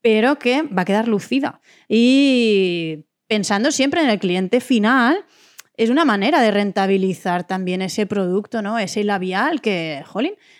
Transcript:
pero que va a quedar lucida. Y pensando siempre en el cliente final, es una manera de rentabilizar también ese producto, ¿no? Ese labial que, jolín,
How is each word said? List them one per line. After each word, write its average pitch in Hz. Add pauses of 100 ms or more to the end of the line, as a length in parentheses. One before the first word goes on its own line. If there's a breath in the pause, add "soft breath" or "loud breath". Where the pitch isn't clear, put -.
pero 233
que 254
va 190
a 180
quedar 214
lucida. 240 (260 soft breath)
Y 214 (220)
pensando 214
siempre 285
en 294
el 214
cliente 185
final, 247 (500 loud breath)
es 226
una 311
manera 240
de 220
rentabilizar 190
también 185
ese 190
producto, 202
¿no? 214
Ese 208
labial 202
que, 165
jolín, 294 (260 soft breath)